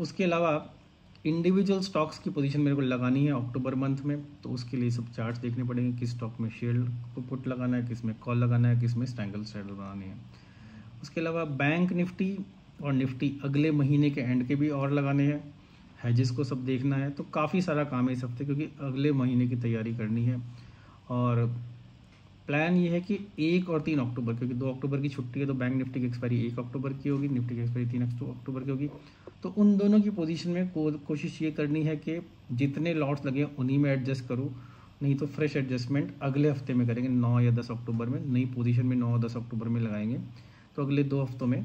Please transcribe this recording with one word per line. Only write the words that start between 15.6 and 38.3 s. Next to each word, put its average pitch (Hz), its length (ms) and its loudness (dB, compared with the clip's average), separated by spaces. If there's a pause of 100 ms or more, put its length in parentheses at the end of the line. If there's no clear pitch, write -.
hedges 120 260 4
को 147 140 -2
सब 131 200 -4
देखना 131 320 0
है, 139 140 0
तो - 140 -8 (100)
काफ़ी 156 280 2
सारा 151 220 0
काम 127 240 0
है 127 60 0
इस 123 100 -4
हफ्ते, 123 200 -6
क्योंकि 143 260 -2 (100)
अगले 139 320 2
महीने 123 360 4
की 120 80 0
तैयारी 117 400 -2
करनी 113 280 0
है। 123 160 2 (720)
और 120 360 2 (1000)
plan 160 300 2
ये 175 120 4
है 175 120 2
कि 185 180 -2 (200)
एक 175 320 2
और 160 120 2
तीन 156 160 0
अक्टूबर, 120 360 -2
क्योंकि 123 200 -2
दो 131 180 -2
अक्टूबर 139 280 -2
की 139 80 0
छुट्टी 139 320 -6
है, 143 60 0
तो 139 80 0
bank 127 200 0
निफ्टी 127 260 -2
की 123 60 0
expiry 120 400 0
एक 117 120 -4
अक्टूबर 127 340 -4
की 139 160 -4
होगी, 143 200 0
निफ्टी 120 260 -2
की 117 60 -4
expiry 120 300 0
तीन 123 120 0
अक्टू-, 123 260 -4
अक्टूबर 127 360 -8
की 139 60 -2
होगी, 139 180 -2 (540)
तो 190 60 -4 (100)
उन 208 180 8
दोनों 202 240 8
की 208 100 4
position 170 400 -2
में 180 180 0
को-, 151 240 0 (140)
कोशिश 156 360 -4
ये 156 80 0
करनी 151 320 0
है 151 140 2
कि 160 220 -4 (340)
जितने 143 420 0
lots 147 320 0
लगे 139 180 2 (140)
उन्हीं 131 200 2
में 143 140 6
adjust 131 340 -2
करूँ, 127 220 -2 (540)
नहीं 139 140 4
तो 151 100 -2
fresh 147 300 -2
adjustment 127 560 0 (100)
अगले 143 280 2
हफ्ते 135 240 -2
में 123 120 4
करेंगे, 120 220 0
नौ 120 320 4
या 120 100 6
दस 117 200 2
अक्टूबर 113 360 -4
में। 139 200 -2
नई 123 200 2